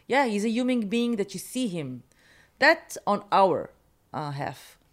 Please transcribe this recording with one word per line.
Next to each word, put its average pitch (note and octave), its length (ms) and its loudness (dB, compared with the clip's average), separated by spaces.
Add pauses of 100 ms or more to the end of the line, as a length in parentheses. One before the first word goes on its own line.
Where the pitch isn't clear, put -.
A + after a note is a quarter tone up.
yeah, C4+ 200 2
he's G#3 180 0
a A#3 40 0
human A#3+ 380 0
being, A#3 300 0
that G3 160 -4
you F3+ 60 -10
see B3+ 280 -6
him. C#3 360 -8 (540)
That's D#4+ 480 2
on G3+ 140 0 (140)
our, F3 380 4 (420)
uh, D3 180 -6
half. - 460 -10 (160)